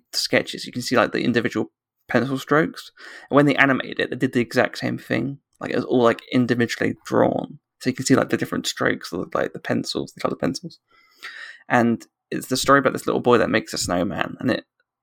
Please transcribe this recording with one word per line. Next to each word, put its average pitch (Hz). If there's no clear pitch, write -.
sketches, -
you -
can 123
see, 123
like, 104
the -
individual 113
pencil 131
strokes. -
And 127
when 143
they 143
animated -
it, -
they -
did 127
the 123
exact -
same 123
thing. 131
Like, -
it -
was 123
all, 127
like, 117
individually 120
drawn. -
So -
you 127
can 127
see, 135
like, -
the 117
different -
strokes, -
the, 90
like, -
the -
pencils, -
the -
colored -
pencils. -
And 117
it's -
the 127
story 139
about 135
this -
little 127
boy 120
that 92
makes 110
a -
snowman, 90
and 127
it -